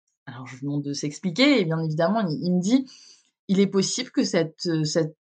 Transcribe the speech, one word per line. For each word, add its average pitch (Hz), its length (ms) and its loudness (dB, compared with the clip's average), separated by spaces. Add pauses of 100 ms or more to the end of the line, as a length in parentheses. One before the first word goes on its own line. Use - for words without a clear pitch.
(280)
Alors, 127 180 -16
je 127 100 -16
lui 135 100 -10
demande 143 180 -4
de 143 100 -6
s'expliquer, 185 680 2
et 180 40 0
bien 160 140 -2
évidemment, 165 480 0
il, 151 160 -4
il 180 100 0
me 180 80 2
dit, « 254 240 2 (600)
Il 190 120 2
est 202 80 4
possible 196 440 -2
que - 120 0
cette, 165 440 -2
euh, 160 160 0
cette, 156 320 -2 (160)